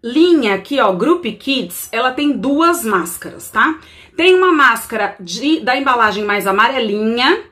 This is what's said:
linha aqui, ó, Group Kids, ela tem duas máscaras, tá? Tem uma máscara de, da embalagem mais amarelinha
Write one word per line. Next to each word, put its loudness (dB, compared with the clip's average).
linha 4
aqui, -4
ó, 4
Group 0
Kids, -6
ela 0
tem 0
duas 0
máscaras, -6
tá? 0
Tem 4
uma 4
máscara 0
de, -2
da -2
embalagem 0
mais -2
amarelinha 0